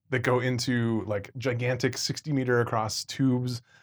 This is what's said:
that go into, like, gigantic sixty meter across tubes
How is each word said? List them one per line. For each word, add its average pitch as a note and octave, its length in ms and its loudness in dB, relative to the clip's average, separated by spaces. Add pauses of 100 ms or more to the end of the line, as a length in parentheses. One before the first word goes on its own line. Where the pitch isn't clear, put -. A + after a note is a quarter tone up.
(120)
that C3 80 0
go B2+ 200 2
into, A#2+ 680 0
like, G#2 300 -4
gigantic B2 600 -2
sixty - 340 -6
meter B2 300 4
across A2+ 420 -2
tubes B2 580 0 (220)